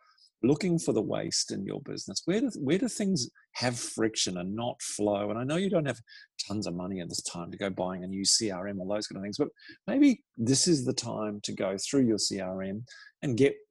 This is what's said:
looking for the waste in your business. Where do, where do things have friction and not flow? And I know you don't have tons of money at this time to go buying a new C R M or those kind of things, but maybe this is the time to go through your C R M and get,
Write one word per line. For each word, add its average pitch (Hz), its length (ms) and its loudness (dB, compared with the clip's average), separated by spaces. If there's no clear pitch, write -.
looking 165 340 4
for 143 140 0
the 110 100 2
waste 104 480 -2
in 101 140 -4
your 101 160 -6
business. - 440 -8
Where 202 160 2
do, 262 100 2
where 151 180 2
do 254 80 0
things 190 420 0
have 123 220 0
friction 110 640 -2
and 92 160 -4
not 117 260 -4
flow? 104 500 0
And 110 100 -2
I - 20 -2
know 143 140 0
you 190 140 0
don't 160 160 2
have 123 120 -2
tons 101 220 -2
of 85 60 -4
money 90 260 -4
at 85 80 -6
this - 140 -6
time 87 280 -8
to 92 80 -10
go 101 100 0
buying 92 360 -4
a - 20 -8
new 98 180 -4
C 104 280 4
R 92 160 -4
M 98 120 -6
or 92 140 -4
those 107 140 -4
kind 104 80 -12
of 98 80 -8
things, 101 140 -6
but 143 100 2
maybe 269 340 6
this 127 320 4
is 143 160 4
the 127 80 0
time 107 500 -4
to 104 100 -6
go 98 260 0
through 135 280 4
your 107 120 4
C 101 220 -2
R 95 220 -4
M 101 220 -4
and 135 140 0
get, 139 200 6